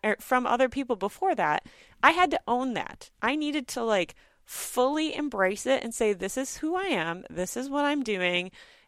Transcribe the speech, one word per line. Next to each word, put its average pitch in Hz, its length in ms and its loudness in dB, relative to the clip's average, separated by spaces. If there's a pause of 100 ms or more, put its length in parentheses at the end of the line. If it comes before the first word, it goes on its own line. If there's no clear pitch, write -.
er, 208 160 2
from 254 260 0
other 247 220 4
people 262 260 -4
before 208 400 0
that. 165 320 0 (360)
I 294 100 10
had 349 180 2
to - 160 -2
own 247 280 0
that. - 360 -8 (100)
I 254 140 0
needed 294 340 -2
to, 247 140 -6
like, 208 320 2 (300)
fully 302 680 0
embrace 214 520 0
it 262 160 2
and 233 100 -8
say, 214 200 2
"This 190 240 -6
is 262 220 -4
who 320 180 -2
I 381 100 -2
am. 180 420 -2
This 180 280 -6
is 262 120 -6
what 285 160 0
I'm 285 200 0
doing. 180 480 0 (360)